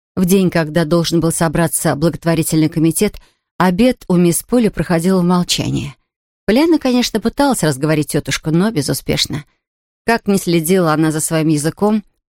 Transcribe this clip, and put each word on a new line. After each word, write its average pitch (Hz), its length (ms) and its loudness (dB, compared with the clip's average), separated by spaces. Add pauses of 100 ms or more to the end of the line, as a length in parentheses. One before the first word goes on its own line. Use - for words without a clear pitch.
(140)
В 180 120 0
день, 185 220 2
когда 160 360 0
должен 170 340 0
был 160 140 0
собраться 165 640 -2
благотворительный 160 720 0
комитет, 160 480 0 (420)
обед 190 480 0
у 185 80 4
мисс 175 300 2
Поли 233 240 2
проходил 180 520 0
в 175 40 2
молчании. 175 720 -2 (500)
Полианна, 302 320 2
конечно, 247 420 -2
пыталась 254 440 0
разговорить 151 480 -2
тётушку, 151 400 -4
но 185 180 2
безуспешно. 147 760 -4 (600)
Как 226 220 0
ни 196 80 2
следила 170 560 0
она 156 180 2
за 156 100 -2
своим 160 280 -2
языком, 160 560 0 (240)